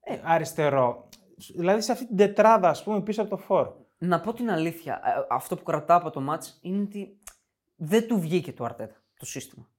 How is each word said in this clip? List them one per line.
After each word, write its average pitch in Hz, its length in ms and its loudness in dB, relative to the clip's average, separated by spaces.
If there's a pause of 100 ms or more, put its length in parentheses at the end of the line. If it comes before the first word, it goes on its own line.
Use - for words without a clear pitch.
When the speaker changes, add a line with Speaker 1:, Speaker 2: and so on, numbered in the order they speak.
Speaker 1:
Ε. - 200 -10
Speaker 2:
Αριστερό. 147 840 0 (480)
Δηλαδή 185 260 0
σε 226 100 -4
αυτή 233 160 -4
την 196 100 -4
τετράδα, 202 520 6
ας - 140 -2
πούμε, 208 180 -2
πίσω 214 200 -4
από 196 80 -2
το 190 80 -6
φόρ. 170 300 2 (300)
Speaker 1:
Να 170 220 0
πω 220 140 -6
την 233 180 -4
αλήθεια, 160 420 -4 (120)
ε, 135 240 0
αυτό 139 260 -2
που - 80 -12
κρατάω 156 340 2
από 165 120 0
το 143 120 -8
μάτς 151 400 -6
είναι 190 200 -4
ότι 202 360 -8 (580)
δεν 208 320 0
του 226 120 2
βγήκε 160 340 -2
το - 100 -8
Αρτέτα, 113 320 -10 (240)
το 127 60 -16
σύστημα. - 420 -14 (120)